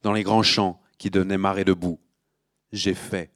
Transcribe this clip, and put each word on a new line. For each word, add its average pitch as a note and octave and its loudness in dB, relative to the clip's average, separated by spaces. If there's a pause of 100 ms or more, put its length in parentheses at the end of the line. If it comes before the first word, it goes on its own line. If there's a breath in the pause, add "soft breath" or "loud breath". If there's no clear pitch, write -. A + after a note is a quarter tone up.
dans G#2 0
les G#2+ 0
grands G#2+ 4
champs F#2+ 0 (160)
qui - -6
devenaient F#2+ 0
marées G2 0
de F#2 4
boue. F2 -2 (760)
J'ai G2+ -2
fait. F2 -8